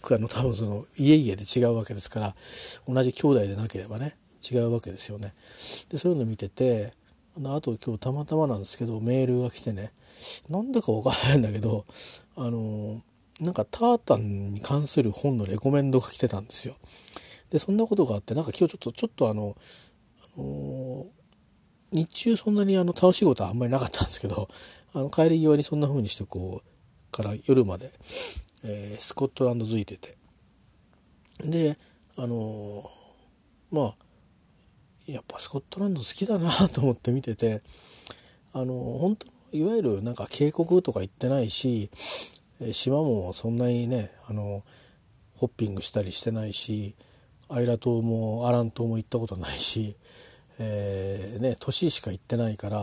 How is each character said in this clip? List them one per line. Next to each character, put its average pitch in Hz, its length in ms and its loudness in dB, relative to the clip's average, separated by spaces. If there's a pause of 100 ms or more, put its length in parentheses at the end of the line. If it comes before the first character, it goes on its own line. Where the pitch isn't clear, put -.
あ - 140 2
の、 110 100 -2
多 117 140 -4
分 123 140 0
そ 110 100 -4
の、 104 200 -6 (120)
家 147 260 8
々 101 120 0
で 101 80 -10
違 123 220 6
う 117 120 4
わ 107 80 -4
け - 80 -10
で 101 60 -8
す - 100 -2
か - 100 -6
ら、 104 160 -4 (520)
同 131 160 2
じ 127 100 2
兄 - 140 2
弟 139 140 8
で 101 140 -2
な 107 120 -4
け 101 100 -6
れ 95 100 -10
ば 110 120 -8
ね、 147 180 -8 (340)
違 123 60 0
う 117 160 2
わ 117 80 -2
け - 100 -10
で 92 60 -12
す - 120 -6
よ 104 100 -10
ね。 101 140 -12 (560)
で、 160 80 -6
そ 180 120 0
う 180 40 4
い - 20 2
う - 20 0
の 123 80 0
見 110 100 -2
て 101 140 -8
て、 117 440 0 (440)
あ - 20 -14
の、 135 160 -6
あ 151 60 -2
と 117 220 -4
今 117 100 -4
日 104 60 -6
た 127 120 -4
ま 147 140 -4
た 156 100 -4
ま 156 120 4
な 123 80 0
ん 101 40 -6
で 98 60 -8
す - 120 -6
け 123 80 -4
ど、 113 140 -6
メ 123 240 2
ー 127 40 2
ル 123 140 2
が 123 100 -2
来 - 100 -8
て 117 100 -6
ね、 101 200 -8 (580)
な 180 120 -2
ん 262 100 -6
で 247 100 2
か - 100 0
わ 107 120 0
か 127 80 4
ら 127 180 2
な 139 60 6
い 143 40 8
ん - 20 4
だ 110 100 0
け 104 80 -4
ど、 107 260 -2 (500)
あ 123 140 -4
の、 107 520 -6 (380)
な 170 120 -2
ん - 20 -8
か 214 120 0
タ - 140 -10
ー 233 180 4
タ - 200 4
ン 101 360 -4
に 101 80 -8
関 143 260 0
す - 140 2
る 110 100 2
本 131 260 -2
の 104 80 -2
レ 98 120 -4
コ 135 140 0
メ 143 100 4
ン 139 100 2
ド 131 80 6
が - 100 -2
来 - 80 -6
て 127 100 0
た 101 120 -2
ん 104 60 -12
で - 60 -16
す - 160 -2
よ。 - 80 -12 (720)
で、 165 100 0
そ - 120 -2
ん 202 60 2
な 226 80 4
こ 226 100 0
と 180 100 4
が 117 100 -2
あ - 40 -2
っ - 20 -8
て、 - 140 -6
な 151 60 0
ん - 20 -2
か 131 140 -4
今 175 100 4
日 - 100 -4
ち - 100 -6
ょ 117 40 -6
っ - 0 -
と、 - 0 -
ち - 140 -2
ょ 226 40 -6
っ - 60 -16
と 120 140 2
あ 110 40 0
の、 104 220 -4 (840)
あ 139 40 -10
の、 139 640 -8 (840)
日 165 180 0
中 - 260 2
そ 214 160 -2
ん 208 40 4
な 208 80 4
に 196 140 4
あ 180 60 4
の、 175 100 0
楽 180 200 8
し - 80 8
い 208 40 6
こ 135 100 6
と 104 80 -2
は 87 60 -2
あ 98 40 -6
ん 113 40 -2
ま 123 80 0
り 117 60 0
な 131 80 2
か 123 60 -2
っ - 40 -4
た - 140 2
ん - 20 2
で - 60 -4
す - 100 0
け - 60 -6
ど、 101 200 -4 (460)
あ 143 60 -4
の、 135 100 -2
帰 165 200 6
り 165 100 4
際 156 160 8
に 147 80 2
そ 151 120 -2
ん 147 40 0
な 147 80 2
風 139 140 0
に 104 60 0
し - 80 2
て 101 100 -6
こ 90 380 -8
う、 - 480 -16
か - 120 -2
ら 104 100 -4 (120)
夜 127 200 6
ま 92 120 -6
で、 - 140 -14 (720)
え 104 340 -8
ー、 - 40 -4
ス - 120 0
コ 135 120 -2
ッ - 40 0
ト - 160 0
ラ 123 80 2
ン 120 40 -2
ド 117 80 -2
付 110 160 0
い 98 40 -2
て - 120 -14
て。 - 200 -18 (1300)
で、 156 340 0 (400)
あ 123 100 -6
の、 107 600 -6 (840)
ま 151 100 0
あ、 107 140 -2 (1120)
や 135 140 -10
っ - 60 -20
ぱ - 120 -14
ス - 80 -2
コ - 100 -8
ッ 135 120 -8
ト - 100 -14
ラ 202 80 0
ン 196 60 0
ド 147 80 -4
好 - 40 -6
き - 200 -2
だ 214 120 0
な 170 140 2 (180)
と - 120 -2
思 135 100 4
っ 117 40 2
て - 160 -4
見 135 100 0
て 113 140 -6
て、 110 260 0 (920)
あ 131 100 -4
の、 127 100 -4
本 127 420 -2
当、 - 120 -18 (260)
い 151 100 0
わ 214 120 2
ゆ 226 60 2
る 107 220 0
な 117 80 -4
ん 120 40 -6
か - 140 -8
渓 147 220 2
谷 175 300 4
と - 120 -2
か - 80 -2
行 101 80 -4
っ - 40 -18
て - 140 -4
な 135 120 2
い 113 100 0
し、 113 400 2 (720)
え 117 40 -6
ー、 110 80 -4
島 143 300 4
も 101 300 0
そ - 160 -4
ん 117 80 -2
な 123 100 0
に 120 200 0
ね、 117 240 -2 (160)
あ 110 60 -6
の、 101 300 -6 (720)
ホ - 100 0
ッ - 40 -2
ピ - 180 -4
ン 98 80 -4
グ 92 60 -4
し - 100 0
た 107 100 -2
り 95 100 -4
し - 100 6
て 113 100 -4
な 110 140 -6
い 104 80 -6
し、 104 420 -2 (540)
ア 131 100 -4
イ 120 60 2
ラ 120 120 2
島 117 240 0
も 113 460 -2
ア 123 40 2
ラ 120 100 4
ン 113 100 -2
島 117 160 -4
も 113 100 -2
行 110 80 -6
っ - 40 -20
た - 80 -2
こ 113 100 -2
と 101 80 -8
な - 180 -6
い - 40 -4
し、 107 400 2 (600)
え 101 800 -6
ー、 104 40 -6
ね、 123 180 0
都 - 120 -2
市 170 200 6
し - 100 6
か - 100 -6
行 92 100 -10
っ - 20 -20
て 123 140 -2
な 113 120 0
い 107 60 -4
か 104 140 -8
ら 104 140 -4